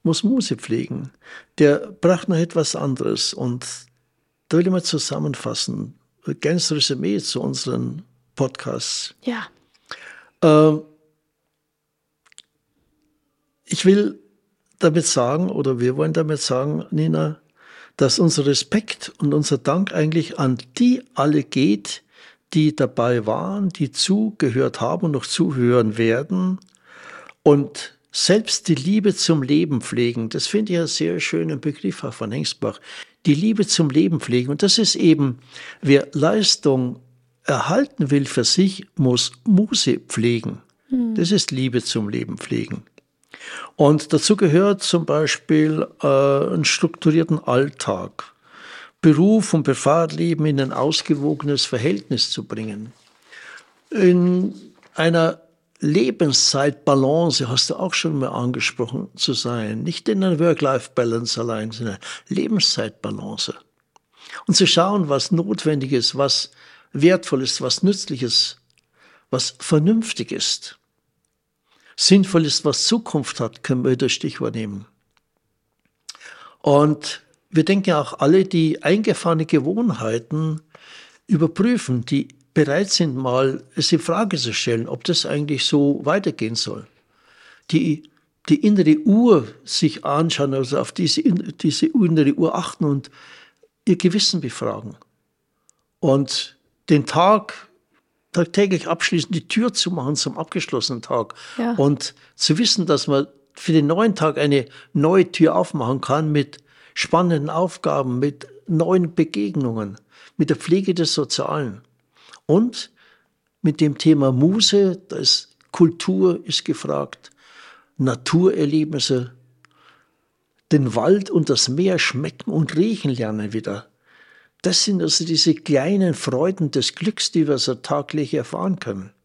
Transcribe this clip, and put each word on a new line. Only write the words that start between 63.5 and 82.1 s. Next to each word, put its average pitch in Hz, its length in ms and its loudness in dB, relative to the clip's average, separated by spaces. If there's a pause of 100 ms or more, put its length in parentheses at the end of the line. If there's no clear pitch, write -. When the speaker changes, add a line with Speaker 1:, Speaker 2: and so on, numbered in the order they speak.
Speaker 1:
Und 196 80 2
zu 190 100 6
schauen, 190 420 2
was 139 240 0
notwendig 156 600 -2
ist, 123 240 0
was 139 340 -2 (400)
wertvoll 156 520 2
ist, - 180 -4
was 127 220 -2
nützlich 180 400 -2
ist, - 360 -2 (720)
was - 300 -4
vernünftig 208 720 0
ist, - 480 -6 (1160)
sinnvoll 185 500 4
ist, - 200 -4
was 143 200 0
Zukunft 214 540 -2
hat, 113 240 -6
können 127 200 -2
wir 127 140 2
das 127 140 0
Stichwort 120 440 -6
nehmen. 107 300 -8 (1800)
Und 147 600 2 (260)
wir 156 160 2
denken 190 280 0
auch - 260 -4
alle, 185 260 4
die 160 380 0
eingefahrene 170 600 0
Gewohnheiten 156 1160 -2 (640)
überprüfen, 165 800 0
die 135 240 -2 (240)